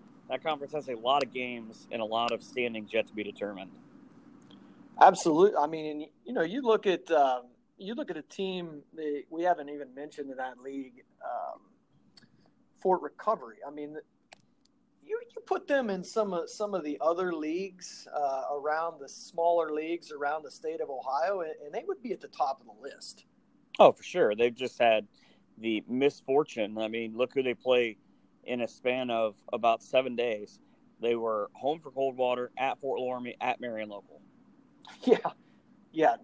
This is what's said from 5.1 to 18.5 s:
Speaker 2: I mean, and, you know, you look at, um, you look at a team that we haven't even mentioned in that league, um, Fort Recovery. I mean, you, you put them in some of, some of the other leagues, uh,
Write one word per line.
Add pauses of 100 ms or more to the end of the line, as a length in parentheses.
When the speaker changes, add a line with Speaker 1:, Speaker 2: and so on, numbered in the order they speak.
Speaker 2:
I
mean,
and, (200)
you
know,
you
look
at,
um, (340)
you
look
at
a
team (120)
that
we
haven't
even
mentioned
in
that
league, (200)
um, (1200)
Fort
Recovery.
I
mean, (1080)
you, (160)
you
put
them
in
some
of,
some
of
the
other
leagues,
uh, (120)